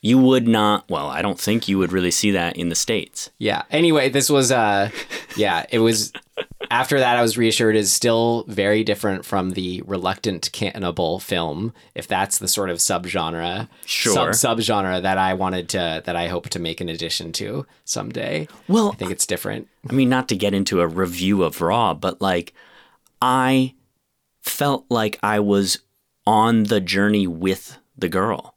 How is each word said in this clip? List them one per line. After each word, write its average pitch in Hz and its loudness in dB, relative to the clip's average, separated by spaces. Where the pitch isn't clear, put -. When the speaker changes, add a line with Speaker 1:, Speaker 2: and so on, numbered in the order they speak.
Speaker 1:
you 120 4
would 127 6
not, 107 4
well, 76 -4
I 82 -4
don't 98 -2
think 110 -2
you 95 0
would 87 0
really 90 0
see - 0
that 87 -2
in 85 -4
the 82 -4
States. - -4
Speaker 2:
Yeah. 107 -2
Anyway, 151 2
this 135 0
was, 135 4
uh, 104 2
yeah, 95 0
it 117 2
was, 110 2
after 127 0
that 123 4
I 120 4
was 113 0
reassured 113 4
it's 104 2
still 117 2
very 104 2
different 101 -2
from 92 -2
the 92 -6
reluctant 92 -4
cannibal 90 -4
film, 87 -4
if - -10
that's 98 -2
the 95 -6
sort 95 -2
of 85 -4
subgenre, 87 -4
Speaker 1:
Sure. 101 0
Speaker 2:
sub-subgenre 107 0
that 95 0
I 95 2
wanted 92 -2
to, 82 -4
that 87 -4
I 85 -2
hope 87 -6
to 95 -6
make 82 -6
an 87 -6
addition 82 -6
to 113 -6
someday. 151 -6
Speaker 1:
Well, 208 2
Speaker 2:
I - -10
think 92 -6
it's - -4
different. - -6
Speaker 1:
I 117 -4
mean, 131 4
not 131 0
to 120 0
get 101 0
into 98 2
a 85 4
review 90 0
of 80 -2
Raw, 95 2
but, 90 -4
like, 92 -2
I 131 4
felt - -2
like 110 0
I 104 2
was 101 2
on 110 4
the 104 2
journey 98 2
with 90 -4
the 92 -2
girl 92 -2